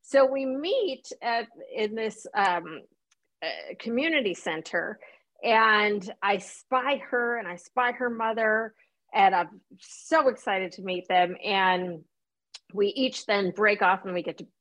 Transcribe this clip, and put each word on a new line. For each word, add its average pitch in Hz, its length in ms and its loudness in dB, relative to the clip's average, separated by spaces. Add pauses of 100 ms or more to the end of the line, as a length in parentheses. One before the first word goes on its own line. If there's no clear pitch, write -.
So 269 240 6
we 269 200 0
meet 294 640 -2 (100)
at, 233 240 -2 (300)
in 214 180 -2
this, 220 400 -6
um, 170 460 0 (600)
uh, 156 40 -6 (320)
community 247 560 0
center, 165 640 -6 (460)
and 214 680 4 (120)
I 202 160 2
spy 262 640 -4 (100)
her 240 280 0
and 202 80 -8
I 175 100 -8
spy 247 360 -2
her 247 180 -4
mother, 220 640 0 (400)
and 196 200 6
I'm - 260 -2 (180)
so - 500 0
excited 190 440 -2
to 190 100 -16
meet 180 240 -6
them. 180 380 2
And 185 560 0 (720)
we 202 160 2
each 254 380 -2
then 202 240 0
break 202 320 2
off 185 220 2
and 185 100 -6
we 175 80 -2
get 165 160 -8
to - 80 -16 (140)